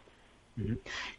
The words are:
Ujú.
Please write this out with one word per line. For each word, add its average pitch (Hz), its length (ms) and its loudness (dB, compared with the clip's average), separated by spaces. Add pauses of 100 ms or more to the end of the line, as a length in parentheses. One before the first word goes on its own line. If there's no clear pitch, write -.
(560)
Ujú. 110 220 4 (400)